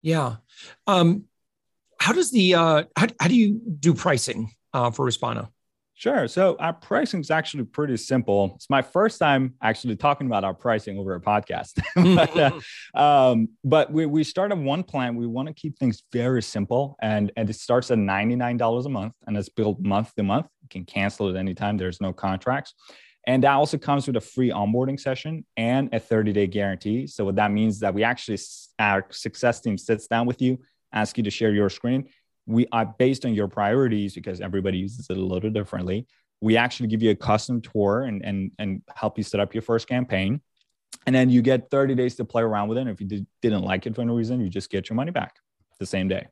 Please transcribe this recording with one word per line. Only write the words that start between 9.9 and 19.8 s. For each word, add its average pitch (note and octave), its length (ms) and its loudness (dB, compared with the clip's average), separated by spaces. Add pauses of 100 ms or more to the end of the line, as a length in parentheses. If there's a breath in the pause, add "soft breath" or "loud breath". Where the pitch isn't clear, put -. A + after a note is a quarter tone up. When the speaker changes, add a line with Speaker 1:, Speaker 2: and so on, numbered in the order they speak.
Speaker 2:
talking C#3+ 320 0
about G#2 160 0
our F#2+ 100 -2
pricing G#2 460 -2
over F#2+ 160 -6
a E2+ 40 -8
podcast. - 680 -2
<laughs> - 100 -6
Speaker 1:
Mm-hmm. F3+ 180 8
Speaker 2:
But, D3+ 480 2 (300 loud breath)
uh, C#3+ 380 6
um, A2+ 180 2 (140)
but D3 280 4
we, D#3 140 0
we D3+ 180 2
started F#3+ 360 -2
one C#3+ 240 -2
plan. B2+ 320 -4
We A#2+ 100 -4
wanna C3 300 -6
keep - 240 -10
things B2 240 -2 (100)
very A#2+ 300 0
simple, B2 580 -2
and, G#2+ 340 0
and A2 140 -2
it G#2+ 60 -6
starts B2 340 0
at A#2+ 80 4
ninety-nine A2+ 600 0
dollars A#2+ 280 0
a C#3+ 40 -6
month, A2+ 240 -6 (120)
and G#2+ 100 -4
it's G#2 140 -4
billed G#2 340 -2